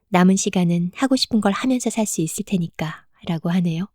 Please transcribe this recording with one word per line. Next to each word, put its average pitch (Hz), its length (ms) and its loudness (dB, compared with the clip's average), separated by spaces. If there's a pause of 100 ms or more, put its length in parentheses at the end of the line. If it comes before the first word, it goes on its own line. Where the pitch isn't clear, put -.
(100)
남은 185 260 6
시간은 175 580 0
하고 262 220 2
싶은 233 240 -2
걸 196 100 2
하면서 254 400 -2
살 220 160 -2
수 - 140 -4
있을 160 240 -4
테니까라고 - 1040 -6
하네요. 175 440 0